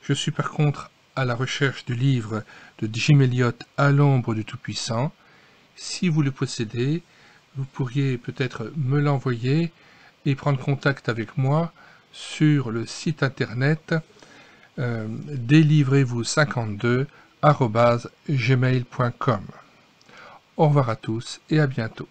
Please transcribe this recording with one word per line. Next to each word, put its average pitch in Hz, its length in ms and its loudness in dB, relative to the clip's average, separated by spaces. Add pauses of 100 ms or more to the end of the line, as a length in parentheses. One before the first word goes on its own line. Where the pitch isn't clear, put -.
Je - 100 -2
suis 147 200 -2
par - 180 -6
contre - 400 -2 (240)
à 131 120 -2
la 120 80 -2
recherche 131 500 -4
du 123 100 -6
livre 117 480 0 (360)
de 110 120 -4
Jim 139 300 4
Elliot, 123 320 2 (240)
À 143 140 4
l'ombre 139 440 4
du 107 120 -4
Tout-Puissant. 120 680 -6 (640)
Si - 320 -6
vous 156 140 2
le 139 80 2
possédez, 131 720 -4 (520)
vous 135 120 -6
pourriez 135 500 -2
peut-être 120 600 -8
me 139 220 0
l'envoyer 139 760 0 (520)
et 139 100 2
prendre 139 240 -2
contact 139 520 -2
avec 113 260 -4
moi 147 340 0 (440)
sur 147 560 2
le 113 160 -4
site - 360 -6
internet, 135 720 -2 (840)
euh, 117 320 -4
délivrez-vous 139 1120 4
cinquante-deux 120 840 0 (360)
arobase 120 680 2 (200)
gmail 127 540 2
point 123 260 -2
com. 110 340 -2 (1120)
Au 160 120 4
revoir 143 200 4
à 110 80 -2
tous - 540 -8
et 156 100 4
à 147 60 4
bientôt. 113 440 -6